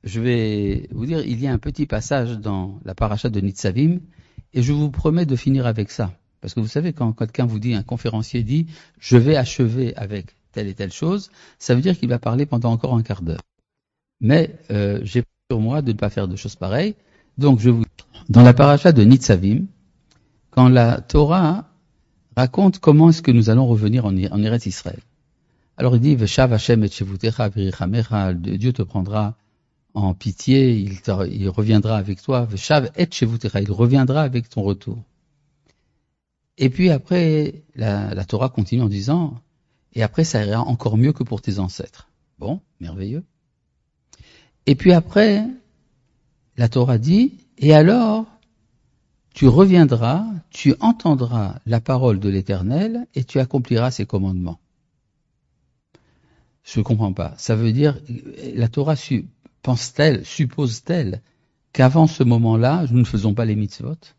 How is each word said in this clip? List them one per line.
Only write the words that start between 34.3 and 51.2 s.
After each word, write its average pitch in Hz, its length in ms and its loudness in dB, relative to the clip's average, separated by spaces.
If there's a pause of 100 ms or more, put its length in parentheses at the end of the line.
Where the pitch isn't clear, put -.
ton 123 120 -8
retour. 101 420 -6 (1500)
Et 135 120 0
puis 180 200 2
après, 156 760 -2 (120)
la, 101 380 -4
la 95 120 -6
Torah 120 240 -2
continue 117 320 -2
en 110 80 0
disant, « 117 520 -4 (520)
Et 113 100 -2
après, 131 200 -2
ça 110 220 -2
ira 107 160 -4
encore 113 360 -4
mieux 135 160 2
que - 100 -6
pour 113 180 -8
tes 101 180 -6
ancêtres. » - 500 -10 (300)
Bon, 127 220 -8 (180)
merveilleux. 95 440 -12 (1400)
Et 143 100 2
puis 180 180 4
après, 202 540 2 (1120)
la 120 120 0
Torah 123 280 2
dit, « 185 400 0 (200)
Et 151 160 4
alors, 220 520 4 (1080)
tu - 140 4
reviendras, 151 800 4 (240)
tu - 300 0
entendras 127 840 -2